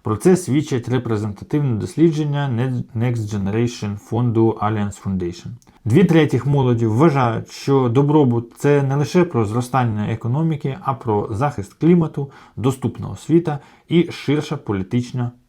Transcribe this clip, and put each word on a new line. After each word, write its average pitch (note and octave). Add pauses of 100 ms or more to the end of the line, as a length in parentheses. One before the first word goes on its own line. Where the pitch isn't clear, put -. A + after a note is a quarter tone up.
Про G#2+
це F3+
свідчать C3+
репрезентативне A#2
дослідження C#3+ (240)
Next A#2
Generation G#2
фонду A2+
Allianz G#2
Foundation. F#2 (380)
Дві C3+
третіх D3+
молоді B2
вважають, A#2
що C3+
добробут — C3+
це C#3+
не C3+
лише F3
про B2
зростання A2+
економіки, C#3
а C3+
про G#2+
захист A2
клімату, D#3 (240)
доступна A2
освіта D3 (280)
і E3+
ширша D3
політична A#2+ (180)